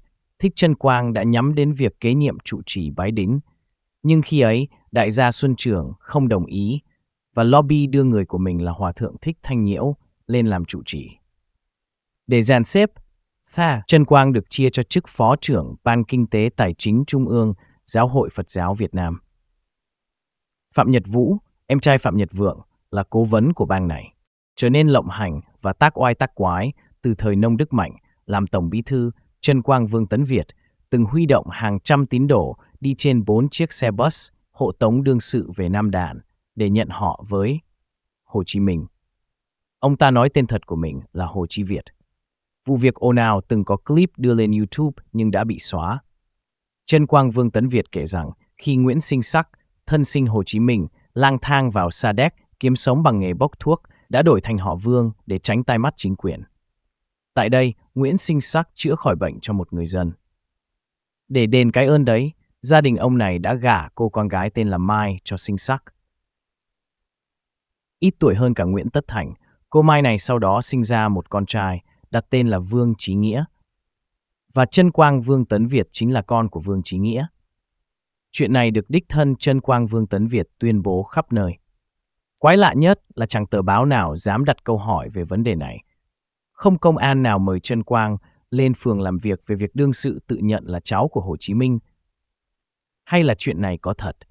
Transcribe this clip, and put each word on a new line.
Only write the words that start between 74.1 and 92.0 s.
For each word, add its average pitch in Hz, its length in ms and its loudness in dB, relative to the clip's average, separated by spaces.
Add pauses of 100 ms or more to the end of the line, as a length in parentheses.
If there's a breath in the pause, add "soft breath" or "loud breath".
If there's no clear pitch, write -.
Và 127 100 4
Trân 180 260 4
Quang 147 300 4
Vương 127 240 2
Tấn 107 220 0
Việt 123 240 0
chính 117 220 -2
là 117 100 0
con 113 260 -2
của 85 120 -10
Vương 95 240 -4
Chí 92 140 -6
Nghĩa. 113 280 -2 (1080)
Chuyện 123 200 0
này 120 180 2
được 107 200 -2
đích 170 180 0
thân 143 280 0
Trân 135 240 0
Quang 120 260 0
Vương 110 200 -2
Tấn 104 200 -2
Việt 117 200 -2 (120)
tuyên 110 240 0
bố 92 200 -2
khắp - 300 -4
nơi. 95 260 -2 (800)
Quái 165 180 6
lạ 196 200 4
nhất 170 240 4 (140)
là 113 120 -4
chẳng 107 200 -4
tờ 101 160 -2
báo 101 220 2
nào 95 320 0
dám 107 280 -2
đặt 139 200 -2
câu 113 140 0
hỏi 98 300 -4
về 98 160 -8
vấn 92 180 -4
đề 113 120 -2
này. 60 300 -10 (680)
Không 190 260 2
công 160 180 2
an 135 260 2
nào 110 160 2
mời 95 220 -2
Trân 117 220 -4
Quang 107 340 -2 (340)
lên 131 240 0
phường 107 260 -2
làm 92 180 -4
việc 98 280 -4
về 104 100 -4
việc 101 180 -6
đương 139 180 0
sự - 340 -4
tự 120 100 -6
nhận 107 300 -2
là 87 140 -8
cháu 123 280 -2
của - 120 -6
Hồ 90 180 -8
Chí - 160 -6
Minh. 127 240 0 (1300)